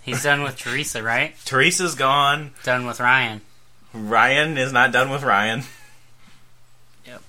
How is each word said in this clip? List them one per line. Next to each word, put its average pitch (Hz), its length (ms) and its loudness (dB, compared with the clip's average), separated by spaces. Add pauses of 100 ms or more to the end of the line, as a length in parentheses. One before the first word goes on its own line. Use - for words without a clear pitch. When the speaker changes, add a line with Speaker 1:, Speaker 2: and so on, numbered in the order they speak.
Speaker 1:
He's 131 220 -6
done 143 180 2
with 135 160 -8
Teresa, 123 460 -6
right? 123 320 -2 (100)
Speaker 2:
Teresa's 165 480 0
gone. 139 580 0 (120)
Speaker 1:
Done 123 240 -2
with 117 120 -10
Ryan. 120 420 2 (520)
Speaker 2:
Ryan 123 640 2
is 131 160 -2
not 123 180 4
done 127 200 2
with 139 100 -4
Ryan. 113 400 0 (1400)
Speaker 1:
Yep. 123 240 -20